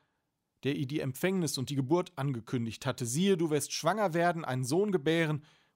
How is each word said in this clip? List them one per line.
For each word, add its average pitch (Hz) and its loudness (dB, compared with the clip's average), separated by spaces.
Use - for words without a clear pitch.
der 139 0
ihr 143 -2
die 151 -4
Empfängnis 170 0
und 127 -4
die 143 -4
Geburt 151 2
angekündigt 120 -4
hatte. 123 -4
„Siehe, 180 2
du 160 0
wirst 147 0
schwanger 185 0
werden, 170 2
einen 127 -2
Sohn 180 2
gebären, 156 2